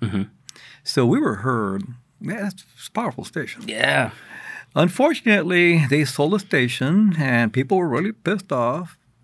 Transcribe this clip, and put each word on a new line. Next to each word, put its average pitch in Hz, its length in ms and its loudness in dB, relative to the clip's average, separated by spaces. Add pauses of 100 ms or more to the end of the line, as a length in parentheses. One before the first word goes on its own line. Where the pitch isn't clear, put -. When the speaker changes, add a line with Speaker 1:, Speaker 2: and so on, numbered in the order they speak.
Speaker 1:
Mm-hmm. 101 220 -2 (600)
Speaker 2:
So 127 220 0
we 175 140 4
were 180 180 0
heard. 101 460 -4 (380)
Yeah, 202 260 -8
it's - 160 -12 (240)
a - 40 -20
powerful 233 340 -6
station. - 420 -10
Speaker 1:
Yeah. 127 440 0 (600)
Speaker 2:
Unfortunately, 180 1160 2
they 147 160 2
sold 143 280 -2
the 214 60 0
station, 165 800 2
and 120 340 2
people 135 240 0
were 180 120 0
really 170 240 -2
pissed - 380 -4
off. 135 460 -4 (260)